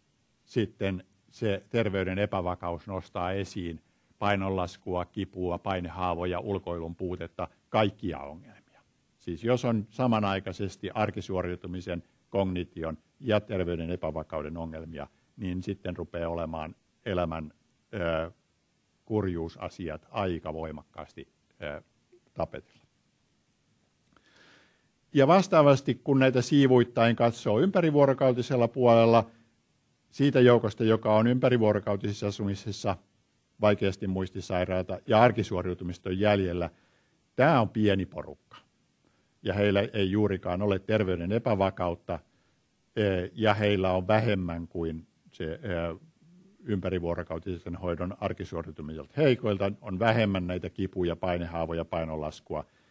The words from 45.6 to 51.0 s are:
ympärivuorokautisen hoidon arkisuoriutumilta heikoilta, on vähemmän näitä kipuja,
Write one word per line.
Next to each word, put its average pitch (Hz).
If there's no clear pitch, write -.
ympärivuorokautisen 87
hoidon 87
arkisuoriutumilta 80
heikoilta, 107
on 95
vähemmän 107
näitä 90
kipuja, 90